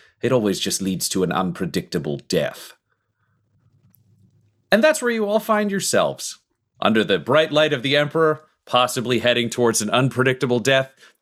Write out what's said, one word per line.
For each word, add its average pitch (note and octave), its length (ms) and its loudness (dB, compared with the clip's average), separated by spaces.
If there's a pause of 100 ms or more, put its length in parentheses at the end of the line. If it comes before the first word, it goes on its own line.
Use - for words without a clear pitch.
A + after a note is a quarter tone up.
(220)
It - 100 0
always G#2 280 2
just - 200 -4
leads F#2+ 300 -4
to F#2 140 0
an E2+ 80 -2
unpredictable E2+ 840 -4 (120)
death. - 440 -4 (2000)
And G#3+ 140 4
that's D#4 160 2
where A#3+ 100 -2
you A3+ 160 -2
all G#3 140 0
find G#3+ 300 -2
yourselves. F#2 680 -2 (420)
Under A2 220 2
the F#2+ 160 0
bright C#3 340 2
light D3+ 200 2
of C3 100 -2
the C#3 140 0
Emperor, D3+ 480 0 (220)
possibly B2 540 0
heading A#2+ 280 2
towards A#2 320 2
an G#2 100 -4
unpredictable B2+ 720 2
death, C3+ 320 2 (300)